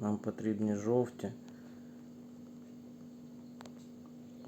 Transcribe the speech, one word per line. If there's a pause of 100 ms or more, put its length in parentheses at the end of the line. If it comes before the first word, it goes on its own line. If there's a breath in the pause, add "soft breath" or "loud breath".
Нам
потрібні
жовті. (3250 loud breath)